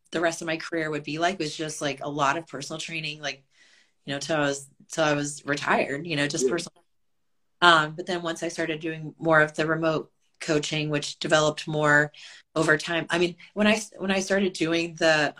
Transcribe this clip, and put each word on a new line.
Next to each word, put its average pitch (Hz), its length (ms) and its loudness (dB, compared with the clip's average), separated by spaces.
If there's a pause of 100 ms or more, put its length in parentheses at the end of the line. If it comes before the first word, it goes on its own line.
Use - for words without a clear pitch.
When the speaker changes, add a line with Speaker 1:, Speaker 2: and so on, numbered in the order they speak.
(120)
Speaker 1:
the 160 100 -2
rest 165 200 0
of 170 60 -8
my 160 100 -2
career 160 340 -6
would 147 120 -4
be 147 160 -6
like, 180 200 0
was 151 160 -4
just, 156 260 -8
like, 135 200 -4
a 147 80 -8
lot 143 280 0
of 160 100 -10
personal 147 320 -10
training, 156 420 -8
like, 139 220 -8 (640)
you 139 80 -6
know, 139 60 -4
till 156 180 0
I 147 40 2
was, 139 280 -2 (220)
till 160 120 0
I 151 100 4
was 143 340 -4
retired, 147 600 0
you 160 80 -4
know, 143 120 2
just - 180 0
Speaker 2:
Yeah. - 60 2
Speaker 1:
personal. - 320 -6 (800)
Um, 156 340 6
but 170 100 -10
then 175 160 -4
once 165 220 -6
I 170 60 -4
started 160 320 -4
doing 160 380 -8
more 156 220 6
of 151 140 2
the 160 120 0
remote 160 440 -2 (280)
coaching, 151 520 0
which 147 280 -4
developed 156 480 2
more 151 440 4 (440)
over 156 220 4
time. 160 320 -4
I 170 80 0
mean, 175 180 0 (200)
when 208 100 2
I, 220 160 4 (160)
when 190 140 -2
I 196 80 0
started 190 340 0
doing 170 420 -2
the, 156 440 2